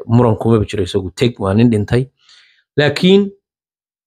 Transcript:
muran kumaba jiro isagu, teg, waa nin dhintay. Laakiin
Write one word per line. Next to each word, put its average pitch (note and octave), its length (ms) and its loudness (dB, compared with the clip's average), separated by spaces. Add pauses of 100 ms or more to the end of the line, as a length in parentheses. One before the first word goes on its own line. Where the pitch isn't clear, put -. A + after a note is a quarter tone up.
muran A#2 300 2
kumaba A2+ 300 0
jiro G2+ 180 -6
isagu, F2+ 280 -6
teg, A#2+ 280 -4
waa G2 140 -2
nin A#2 180 4
dhintay. A#2+ 380 -2 (680)
Laakiin F#3 540 2 (760)